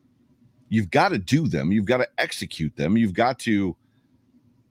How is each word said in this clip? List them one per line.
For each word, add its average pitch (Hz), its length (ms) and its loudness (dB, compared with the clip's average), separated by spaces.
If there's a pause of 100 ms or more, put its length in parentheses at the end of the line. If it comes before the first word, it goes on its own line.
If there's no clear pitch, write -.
(680)
You've 107 220 0
gotta 165 260 2
do 135 300 0
them. 78 240 0
You've 107 140 2
gotta 123 220 2 (100)
execute - 580 -6
them. 90 220 2
You've 107 160 2
got 117 260 0
to 101 360 -2 (960)